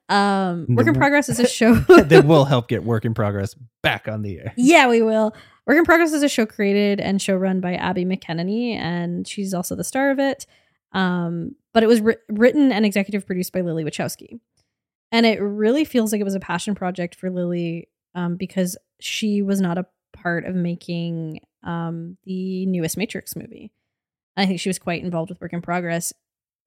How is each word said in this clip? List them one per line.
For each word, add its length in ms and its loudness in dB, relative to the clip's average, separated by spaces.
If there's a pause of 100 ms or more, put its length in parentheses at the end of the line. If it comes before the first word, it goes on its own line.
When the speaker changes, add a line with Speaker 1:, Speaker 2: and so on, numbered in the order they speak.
(100)
Speaker 1:
Um, 580 0
Work 200 2
in 60 4
Speaker 2:
No. 60 0
Speaker 1:
Progress 300 2
is 100 -4
a 80 4
show. 280 4
<laughs> 80 2
Speaker 2:
<laughs> 40 -10
That 380 10
will 200 6
help 220 0
get 160 -2
Work 220 -2
in 80 -2
Progress 420 -2 (280)
back 240 -2
on 160 -6
the 160 -10
air. 180 -4
Speaker 1:
Yeah, 320 6
we 140 4
will. 320 0 (320)
Work 100 4
in 80 6
Progress 260 4
is 120 0
a 40 4
show 200 0
created 520 0
and 220 -2
show 140 0
run 260 0
by 140 -4
Abby 280 -4
McEnany, 720 -4
and 520 -6
she's 260 -8
also 220 -6
the 80 -6
star 260 -2
of 80 0
it. 300 -4 (440)
Um, 640 -2 (160)
but 120 4
it 40 4
was 140 4
wri-, 160 0 (120)
written 420 4
and 140 0
executive 420 -2
produced 260 -6
by 80 -2
Lily 220 -4
Wachowski. 560 -8 (720)
And 160 2
it 120 2
really 460 0
feels 260 0
like 80 0
it 60 -4
was 100 -2
a 40 -4
passion 340 -6
project 400 -6
for 160 -10
Lily, 580 -4 (280)
um, 220 -4
because 380 -4 (240)
she 440 -4
was 180 -2
not 160 -2
a 80 -6 (280)
part 320 -6
of 100 -6
making, 840 -6 (200)
um, 600 -8
the 420 -6
newest 320 -2
Matrix 380 -8
movie. 360 -18 (640)
I 120 0
think 120 -2
she 100 -4
was 100 -4
quite 240 -6
involved 260 -6
with 100 -16
Work 140 -12
in 80 -6
Progress. 500 -4 (560)